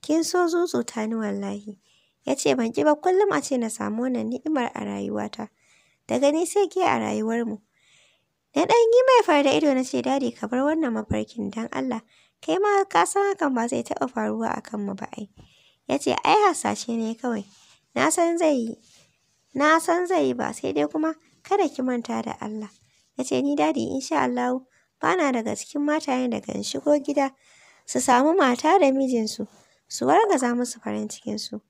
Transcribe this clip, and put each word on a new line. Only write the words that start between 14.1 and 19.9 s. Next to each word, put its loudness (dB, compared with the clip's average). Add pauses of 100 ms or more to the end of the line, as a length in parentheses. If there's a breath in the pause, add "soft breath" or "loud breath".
a -10
kanmu -8
ba -12 (120)
ai." -14 (580 soft breath)
Ya 0
ce, 0
"Ai 4 (140)
hasashe -2
ne -4
kawai. -6 (480 soft breath)
Na 2
san 0
zai 2
yi. -4 (760 soft breath)
Na 4
san 0